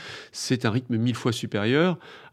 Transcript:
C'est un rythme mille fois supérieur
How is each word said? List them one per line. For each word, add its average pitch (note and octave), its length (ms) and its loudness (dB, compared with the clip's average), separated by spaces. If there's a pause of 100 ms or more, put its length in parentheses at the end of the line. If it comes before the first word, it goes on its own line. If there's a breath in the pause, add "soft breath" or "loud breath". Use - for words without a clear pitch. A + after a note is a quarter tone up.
(320 loud breath)
C'est - 320 -2
un A2+ 60 2
rythme A#2+ 260 0
mille A#2 180 2
fois - 160 0
supérieur A#2+ 640 2 (360 loud breath)